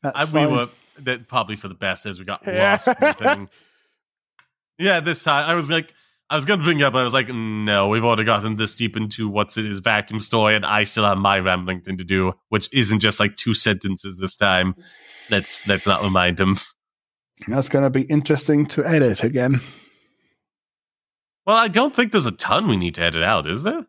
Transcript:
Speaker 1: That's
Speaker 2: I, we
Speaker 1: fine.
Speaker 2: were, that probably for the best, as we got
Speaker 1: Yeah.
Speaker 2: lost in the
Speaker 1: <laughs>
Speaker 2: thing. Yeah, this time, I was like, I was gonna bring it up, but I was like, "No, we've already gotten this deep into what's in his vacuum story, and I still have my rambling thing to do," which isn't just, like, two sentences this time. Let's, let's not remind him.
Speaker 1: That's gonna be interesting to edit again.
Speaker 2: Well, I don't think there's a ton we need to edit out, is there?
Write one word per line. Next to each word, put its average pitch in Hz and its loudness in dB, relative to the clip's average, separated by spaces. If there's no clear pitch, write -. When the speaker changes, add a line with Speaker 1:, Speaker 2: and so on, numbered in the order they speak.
Speaker 1:
That's 139 -4
Speaker 2:
I, 147 0
we 156 -10
Speaker 1:
fine. 151 2
Speaker 2:
were, 120 0
that 127 -6
probably 107 -4
for 101 -14
the 92 -14
best, 95 -6
as 95 -10
we 92 -16
got 98 -8
Speaker 1:
Yeah. 190 0
Speaker 2:
lost 202 0
in 254 2
the 294 2
Speaker 1:
<laughs> - -10
Speaker 2:
thing. 214 -2
Yeah, 180 2
this 156 -4
time, 147 2
I 165 2
was 160 -2
like, 160 -2
I 147 -2
was 143 -2
gonna 185 0
bring 160 2
it 143 4
up, 135 2
but 127 2
I 127 2
was 120 -2
like, 127 2
"No, 107 0
we've 110 2
already 110 2
gotten 107 0
this 107 -4
deep 117 -4
into 110 -4
what's 104 -2
in 110 -4
his 101 -6
vacuum 107 -2
story, 107 2
and 104 -2
I 104 0
still 107 -2
have 101 2
my 98 2
rambling 90 -2
thing 95 -8
to 90 -10
do," 92 0
which 107 -2
isn't 110 2
just, 107 0
like, 104 0
two - -2
sentences 98 -2
this 92 -6
time. 92 2
Let's, - -2
let's 98 0
not 101 2
remind 90 2
him. 95 2
Speaker 1:
That's 135 -2
gonna 139 2
be 135 0
interesting 147 2
to - -2
edit 139 2
again. 127 2
Speaker 2:
Well, 208 4
I 226 4
don't 233 2
think 240 0
there's 175 2
a 107 0
ton 156 0
we 107 4
need 87 -2
to 85 -4
edit 82 0
out, 92 2
is 113 -4
there? 285 -4